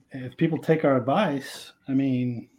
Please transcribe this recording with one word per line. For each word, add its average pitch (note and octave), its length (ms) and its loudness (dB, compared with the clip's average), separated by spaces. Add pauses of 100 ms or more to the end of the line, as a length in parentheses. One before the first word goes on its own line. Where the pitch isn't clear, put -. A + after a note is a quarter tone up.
(120)
if B2+ 260 -10
people D#3+ 200 2
take D#3 260 2
our C#3 140 4
advice, C#3 760 -2 (140)
I C3+ 60 -2
mean. B2 640 0